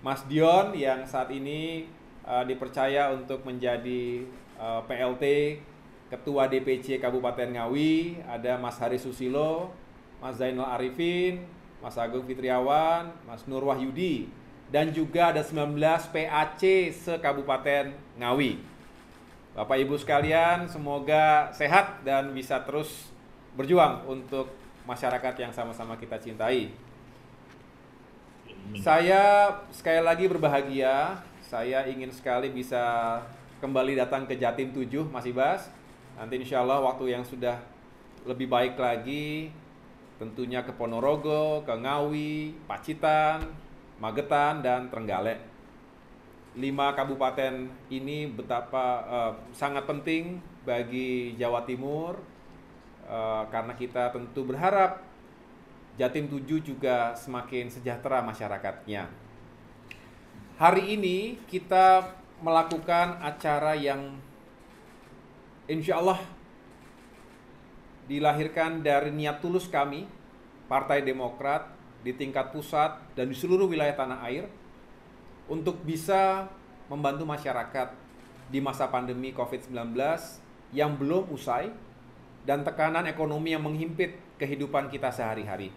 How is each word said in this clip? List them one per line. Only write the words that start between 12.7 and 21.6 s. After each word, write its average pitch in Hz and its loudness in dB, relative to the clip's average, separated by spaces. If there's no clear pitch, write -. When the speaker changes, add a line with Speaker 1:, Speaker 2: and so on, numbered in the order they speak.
Speaker 1:
Mas 117 -14
Nur 131 -4
Wahyudi, 135 -2
dan 151 4
juga 165 4
ada 151 2
sembilan 147 -2
belas 160 4
P 160 -2
A 151 2
C 190 6
se-Kabupaten 139 -2
Ngawi. 123 0
Bapak 135 2
Ibu 139 0
sekalian, 160 4
semoga 151 4
sehat 170 2